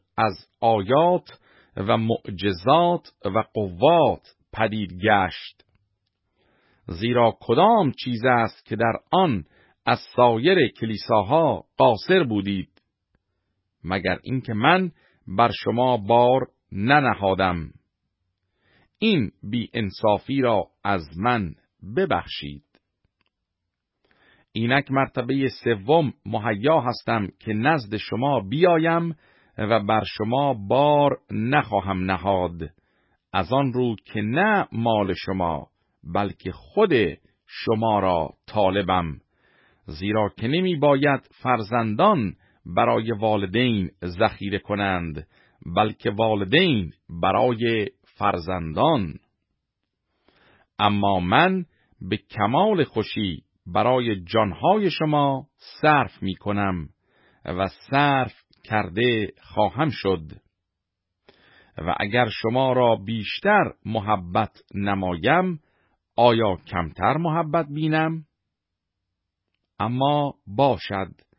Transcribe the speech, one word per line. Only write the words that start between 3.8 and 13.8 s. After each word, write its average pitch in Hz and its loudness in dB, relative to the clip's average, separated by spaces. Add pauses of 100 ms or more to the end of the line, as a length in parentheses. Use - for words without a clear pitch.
پدید 107 -4 (100)
گشت. 98 0 (1200)
زیرا 117 0
کدام 170 2 (120)
چیز 120 -4
است 120 0
که 117 -8
در 113 0 (180)
آن 156 2 (420)
از 117 2 (180)
سایر 123 4
کلیساها 110 0 (120)
قاصر 135 4
بودید؟ 101 -4 (1000)